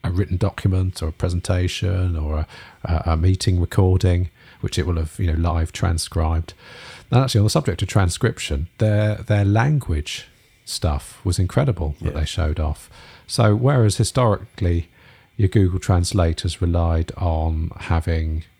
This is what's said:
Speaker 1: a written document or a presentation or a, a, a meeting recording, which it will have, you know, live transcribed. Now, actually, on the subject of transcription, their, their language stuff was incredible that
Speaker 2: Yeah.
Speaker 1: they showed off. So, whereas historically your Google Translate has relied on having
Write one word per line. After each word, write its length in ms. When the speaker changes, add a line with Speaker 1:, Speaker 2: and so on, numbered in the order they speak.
Speaker 1:
a 60
written 260
document 640
or 60
a 40
presentation 1040
or 220
a, 80
a, 180
a 40
meeting 440
recording, 720
which 180
it 80
will 100
have, 220
you 140
know, 60
live 340
transcribed. 800
Now, 120
actually, 180
on 40
the 60
subject 320
of 60
transcription, 800
their, 380
their 280
language 800
stuff 600
was 140
incredible 600
that 140
Speaker 2:
Yeah. 60
Speaker 1:
they 60
showed 320
off. 300
So, 280
whereas 440
historically 920
your 120
Google 300
Translate 640
has 180
relied 560
on 600
having 680